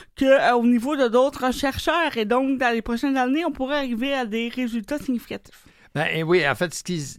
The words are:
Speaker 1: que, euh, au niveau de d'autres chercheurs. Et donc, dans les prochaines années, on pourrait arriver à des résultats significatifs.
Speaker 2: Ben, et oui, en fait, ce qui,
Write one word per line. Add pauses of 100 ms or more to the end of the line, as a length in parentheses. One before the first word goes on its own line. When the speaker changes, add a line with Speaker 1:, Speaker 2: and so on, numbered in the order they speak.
(140)
Speaker 1:
que,
euh,
au
niveau
de
d'autres
chercheurs.
Et
donc,
dans
les
prochaines
années,
on
pourrait
arriver
à
des
résultats
significatifs. (300)
Speaker 2:
Ben,
et
oui,
en
fait,
ce
qui, (160)